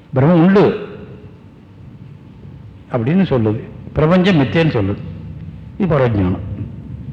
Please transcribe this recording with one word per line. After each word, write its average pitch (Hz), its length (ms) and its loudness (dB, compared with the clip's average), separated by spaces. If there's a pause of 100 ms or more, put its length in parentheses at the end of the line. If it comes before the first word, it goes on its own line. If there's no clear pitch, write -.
(140)
பிரம்மம் 160 320 4
உண்டு 196 180 6 (2250)
அப்படின்னு 147 380 2
சொல்லுது, 110 280 0 (360)
பிரபஞ்சம் 175 420 4
மித்தேன்னு 156 380 2
சொல்லுது, 101 240 -2 (760)
இது 196 140 0
பரவஞானம். 104 560 2 (640)